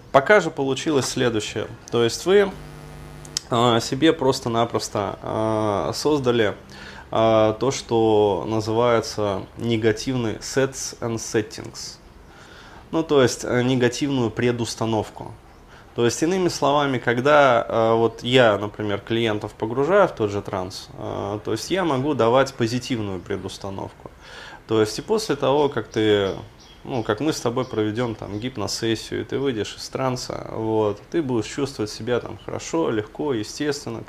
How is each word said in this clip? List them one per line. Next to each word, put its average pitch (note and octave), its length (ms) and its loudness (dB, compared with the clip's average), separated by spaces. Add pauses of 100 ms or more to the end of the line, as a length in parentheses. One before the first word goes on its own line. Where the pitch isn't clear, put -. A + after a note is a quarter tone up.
(120)
пока - 260 8
же E3 140 0
получилось C3+ 540 0
следующее. A2 600 -2 (240)
То A#2+ 140 2
есть - 220 -2
вы, G3 220 6 (1000)
а, A#2 300 4
себе C#3+ 320 2
просто-напросто, A#2 1080 0
а, G#2+ 720 0
создали, B2 600 2 (560)
а, A2 440 4
то, B2 180 0
что G#2 760 4
называется A2 960 0 (160)
негативный A2+ 800 0
sets - 640 -4
and A#2 160 -4
settings. - 840 -6 (920)
Ну, E3 100 0
то D3+ 180 4
есть, - 240 4
э, A#2+ 180 0
негативную B2 680 0
предустановку. A2+ 1000 -2 (600)
То A#2+ 120 2
есть, - 160 0
иными F3+ 260 2
словами, C#3 500 0
когда, B2+ 680 4
э, A2+ 260 2
вот A2+ 280 2
я, A#2+ 340 6
например, G#2 440 -4
клиентов G#2+ 520 -2
погружаю C#3+ 560 2
в - 40 -4
тот G#2+ 180 -2
же G2+ 100 -4
транс, G2 480 -8 (100)
э, G2+ 460 -6
то G#2 80 -2
есть - 180 -4
я F3+ 140 0
могу C#3+ 300 0
давать B2 400 4
позитивную A2 640 -2
предустановку. F#2+ 880 -10 (580)
То A2 120 4
есть G#2+ 180 0
и D3 40 -8
после G#3 340 -2
того, C#3 320 2
как G#2+ 200 -6
ты, G#2 420 2 (540)
ну, C3 180 -4
как G#2+ 180 0
мы D3+ 120 0
с - 80 -6
тобой B2 240 -2
проведём A2 500 -2
там G2+ 240 -10
гипносессию, G#2+ 840 -4
и G#2 40 -4
ты A#2+ 140 -4
выйдешь B2 380 -4
из - 120 -14
транса, B2+ 640 -4
вот, A2 480 0 (100)
ты E3+ 100 -2
будешь B2+ 260 -2
чувствовать C3 440 -6
себя A#2 300 -4
там G2 240 -12
хорошо, D#3+ 460 -4
легко, B2 440 -4
естественно, A#2 760 -6